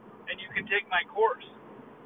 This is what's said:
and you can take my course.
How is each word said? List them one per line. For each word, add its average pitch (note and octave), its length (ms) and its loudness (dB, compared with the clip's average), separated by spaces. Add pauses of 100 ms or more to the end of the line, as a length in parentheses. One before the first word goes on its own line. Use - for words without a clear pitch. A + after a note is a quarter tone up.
(320)
and - 80 -8
you - 160 -10
can F#3+ 80 0
take G3+ 240 2
my F3 240 4
course. A3 320 4 (600)